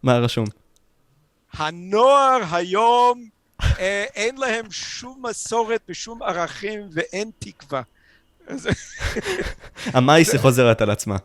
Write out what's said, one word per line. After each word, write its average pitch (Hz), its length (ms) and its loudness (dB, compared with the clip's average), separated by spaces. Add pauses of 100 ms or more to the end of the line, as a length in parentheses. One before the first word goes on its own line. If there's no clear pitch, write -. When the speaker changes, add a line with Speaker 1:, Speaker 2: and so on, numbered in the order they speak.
Speaker 1:
מה 127 160 2
רשום? 117 280 0 (1040)
Speaker 2:
"הנוער 220 960 4
היום, 233 760 2 (500)
אה, 202 260 -2 (100)
אין 226 220 -4
להם 233 340 -4
שום 254 560 -14
מסורת 226 600 -2
ושום 226 340 -12
ערכים 185 580 -6 (120)
ואין 185 460 -6
תקווה." 143 440 -10 (640)
אז - 220 -10 (580)
Speaker 1:
<laughs> - 680 -8
המאיסי 147 360 6
Speaker 2:
זה 147 80 2
Speaker 1:
חוזרת 123 420 4
על 104 100 2
עצמה. 101 340 -2